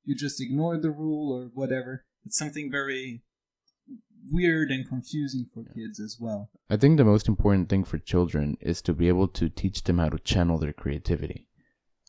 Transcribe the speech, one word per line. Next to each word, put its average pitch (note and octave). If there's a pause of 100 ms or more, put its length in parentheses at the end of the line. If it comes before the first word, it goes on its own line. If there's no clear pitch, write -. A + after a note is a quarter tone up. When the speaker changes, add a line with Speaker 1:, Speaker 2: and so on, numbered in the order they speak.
Speaker 1:
you C#3+
just C3+
ignore D3+
the D#3
rule D3+
or B2+
whatever. B2+ (200)
It's -
something D3+
very C3 (1080)
weird D#3+
and C3
confusing C3
for A#2
Speaker 2:
Yeah. -
Speaker 1:
kids A2
as G#2+
well. G#2+ (200)
Speaker 2:
I G#2
think C#3+
the C3+
most G#2+
important G2
thing F#2+
for -
children D#2+
is -
to F2
be E2
able F2+
to E2
teach -
them F2
how E2
to D#2
channel F2
their D#2
creativity, D#2+ (600)